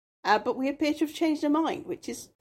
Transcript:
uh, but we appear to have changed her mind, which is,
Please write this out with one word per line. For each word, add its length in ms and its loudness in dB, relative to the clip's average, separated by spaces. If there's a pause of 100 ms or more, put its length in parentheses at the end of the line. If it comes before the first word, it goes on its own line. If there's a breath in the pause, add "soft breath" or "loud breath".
(240)
uh, 160 4
but 160 -2
we 140 -2
appear 240 0
to 140 -4
have 60 -10
changed 280 0
her 80 2
mind, 380 0
which 200 -8
is, 220 -12 (120)